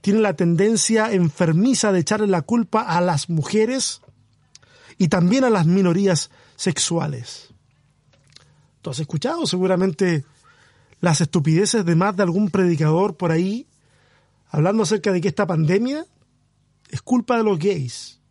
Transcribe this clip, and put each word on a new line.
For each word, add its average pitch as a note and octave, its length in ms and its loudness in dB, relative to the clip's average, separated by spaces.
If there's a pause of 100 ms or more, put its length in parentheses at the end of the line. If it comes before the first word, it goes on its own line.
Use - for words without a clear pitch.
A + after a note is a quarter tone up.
Tiene G3+ 200 0
la G3+ 140 2
tendencia G#3+ 760 0
enfermiza F#3 800 2
de F#3 80 2
echarle G#3 260 -2
la F#3 160 0
culpa A3+ 400 -2
a E3+ 180 0
las F3 300 -2
mujeres G#3+ 720 -2 (960)
y F3+ 100 2
también G3 360 2
a B3 60 2
las F#3+ 140 2
minorías F3+ 680 0 (260)
sexuales. - 1000 -6 (1300)
Tú E3 80 -10
has C#3 80 -10
escuchado B3 480 -4
seguramente F3+ 800 0 (720)
las F3 220 2
estupideces E3+ 640 0
de E3+ 80 2
más F#3 220 2
de G3+ 80 2
algún F3+ 260 0
predicador E3+ 680 2
por E3+ 160 -2
ahí F#3+ 340 -2 (840)
hablando F#3 320 2
acerca G3+ 300 0
de F3+ 80 0
que E3 80 -2
esta G3 180 -2
pandemia G3 580 0 (880)
es - 100 -8
culpa A#3+ 380 0
de A3+ 60 0
los G3+ 140 0
gays, D#3 600 -6 (100)